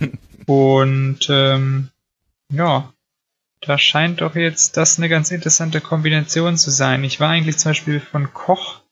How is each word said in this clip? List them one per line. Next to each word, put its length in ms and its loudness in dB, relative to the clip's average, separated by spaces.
<laughs> 100 -4
Und, 840 4
ähm, 600 0
ja, 420 -2
da 180 -2
scheint 420 0
doch 140 -2
jetzt 420 -2
das 220 2
eine 100 0
ganz 220 0
interessante 500 -2
Kombination 760 0
zu 140 0
sein. 340 0
Ich 160 -4
war 100 2
eigentlich 280 0
zum 120 0
Beispiel 300 -2
von 320 -6
Koch 480 -4